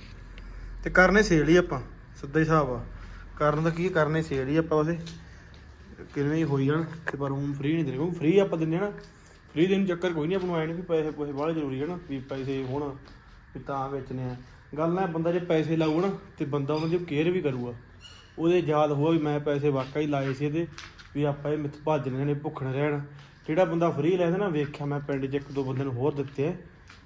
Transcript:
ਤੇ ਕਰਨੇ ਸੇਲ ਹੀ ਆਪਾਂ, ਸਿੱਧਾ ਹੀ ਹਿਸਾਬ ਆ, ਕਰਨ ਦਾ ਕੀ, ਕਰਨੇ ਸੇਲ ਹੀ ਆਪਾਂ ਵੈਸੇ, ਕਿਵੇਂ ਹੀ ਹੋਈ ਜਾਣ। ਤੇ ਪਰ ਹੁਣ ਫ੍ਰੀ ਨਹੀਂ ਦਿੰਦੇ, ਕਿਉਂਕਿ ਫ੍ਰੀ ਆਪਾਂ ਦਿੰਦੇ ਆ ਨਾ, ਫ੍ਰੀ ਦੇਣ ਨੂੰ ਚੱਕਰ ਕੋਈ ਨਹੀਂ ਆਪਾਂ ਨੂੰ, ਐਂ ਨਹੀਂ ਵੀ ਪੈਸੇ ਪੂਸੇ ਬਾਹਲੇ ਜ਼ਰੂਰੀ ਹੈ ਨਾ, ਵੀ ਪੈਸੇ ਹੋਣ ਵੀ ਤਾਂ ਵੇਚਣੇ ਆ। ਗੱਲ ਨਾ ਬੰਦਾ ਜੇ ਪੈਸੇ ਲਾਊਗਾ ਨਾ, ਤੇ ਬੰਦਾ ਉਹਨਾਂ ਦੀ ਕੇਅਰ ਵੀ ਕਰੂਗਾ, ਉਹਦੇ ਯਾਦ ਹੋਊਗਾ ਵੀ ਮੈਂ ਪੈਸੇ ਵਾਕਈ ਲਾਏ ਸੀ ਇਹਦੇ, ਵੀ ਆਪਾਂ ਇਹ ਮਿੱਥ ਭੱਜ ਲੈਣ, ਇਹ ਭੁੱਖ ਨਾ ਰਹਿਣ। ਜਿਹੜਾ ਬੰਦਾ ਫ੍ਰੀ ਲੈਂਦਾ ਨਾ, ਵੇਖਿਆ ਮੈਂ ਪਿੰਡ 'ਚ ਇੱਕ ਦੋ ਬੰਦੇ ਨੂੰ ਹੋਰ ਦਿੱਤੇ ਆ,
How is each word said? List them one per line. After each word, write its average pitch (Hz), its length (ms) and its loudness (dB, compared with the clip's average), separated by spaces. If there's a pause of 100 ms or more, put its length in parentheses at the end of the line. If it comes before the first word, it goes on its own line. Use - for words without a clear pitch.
(840)
ਤੇ 165 60 -2
ਕਰਨੇ 185 340 8
ਸੇਲ 156 260 4
ਹੀ 170 60 8
ਆਪਾਂ, 170 260 2 (400)
ਸਿੱਧਾ 143 180 -2
ਹੀ 160 40 4
ਹਿਸਾਬ 156 280 2
ਆ, 117 120 -6 (540)
ਕਰਨ 151 260 2
ਦਾ 170 60 4
ਕੀ, 170 200 0
ਕਰਨੇ 160 320 2
ਸੇਲ 139 260 -2
ਹੀ 147 80 2
ਆਪਾਂ 160 280 4
ਵੈਸੇ, 165 140 0 (1160)
ਕਿਵੇਂ 147 220 0
ਹੀ 160 80 2
ਹੋਈ 139 220 2
ਜਾਣ। 156 180 2 (280)
ਤੇ - 60 -4
ਪਰ 139 140 -2
ਹੁਣ 143 220 -2
ਫ੍ਰੀ 139 200 -2
ਨਹੀਂ 165 100 0
ਦਿੰਦੇ, 127 140 -4
ਕਿਉਂਕਿ 170 200 -2
ਫ੍ਰੀ 160 220 4
ਆਪਾਂ 190 180 2
ਦਿੰਦੇ 160 200 0
ਆ - 20 0
ਨਾ, 202 100 -2 (600)
ਫ੍ਰੀ 151 140 2
ਦੇਣ 190 140 4
ਨੂੰ 196 80 0
ਚੱਕਰ 175 260 0
ਕੋਈ 156 140 -2
ਨਹੀਂ 185 80 0
ਆਪਾਂ 180 120 -2
ਨੂੰ, 170 100 0
ਐਂ 160 80 0
ਨਹੀਂ 165 100 -4
ਵੀ 180 60 -8
ਪੈਸੇ 160 300 0
ਪੂਸੇ 147 200 -6
ਬਾਹਲੇ 147 220 -2
ਜ਼ਰੂਰੀ 139 280 -4
ਹੈ 147 60 -4
ਨਾ, 175 100 -6 (120)
ਵੀ 139 100 -6
ਪੈਸੇ 135 440 -6
ਹੋਣ 135 200 -4 (680)
ਵੀ - 60 -12
ਤਾਂ 135 300 -6
ਵੇਚਣੇ 131 340 -6
ਆ। 123 120 -6 (420)
ਗੱਲ 165 160 0
ਨਾ 190 120 0
ਬੰਦਾ 165 260 0
ਜੇ 175 80 2
ਪੈਸੇ 165 360 0
ਲਾਊਗਾ 160 320 2
ਨਾ, 196 40 0 (260)
ਤੇ 156 80 -2
ਬੰਦਾ 139 280 0
ਉਹਨਾਂ 160 160 0
ਦੀ 175 160 2
ਕੇਅਰ 156 260 2
ਵੀ 185 100 0
ਕਰੂਗਾ, 123 320 -2 (640)
ਉਹਦੇ 170 220 4
ਯਾਦ 151 320 4
ਹੋਊਗਾ 147 200 2
ਵੀ 165 80 4
ਮੈਂ 147 200 0
ਪੈਸੇ 147 300 2
ਵਾਕਈ 135 380 0
ਲਾਏ 139 260 0
ਸੀ 143 120 -4
ਇਹਦੇ, 165 220 -2 (480)
ਵੀ 143 80 0
ਆਪਾਂ 147 280 -2
ਇਹ 156 60 0
ਮਿੱਥ 147 280 -4
ਭੱਜ 151 240 2
ਲੈਣ, 135 200 -2
ਇਹ 147 60 2
ਭੁੱਖ 147 280 -6
ਨਾ 131 80 -2
ਰਹਿਣ। 147 280 0 (480)
ਜਿਹੜਾ 170 180 4
ਬੰਦਾ 170 240 2
ਫ੍ਰੀ 156 280 2
ਲੈਂਦਾ 175 200 2
ਨਾ, 202 100 0
ਵੇਖਿਆ 147 380 -2
ਮੈਂ 143 140 -2
ਪਿੰਡ 139 260 -4
'ਚ 131 100 -4
ਇੱਕ 139 160 -6
ਦੋ 139 120 -2
ਬੰਦੇ 131 200 -2
ਨੂੰ 135 100 -4
ਹੋਰ 135 200 0
ਦਿੱਤੇ 139 340 -2
ਆ, 180 60 0 (520)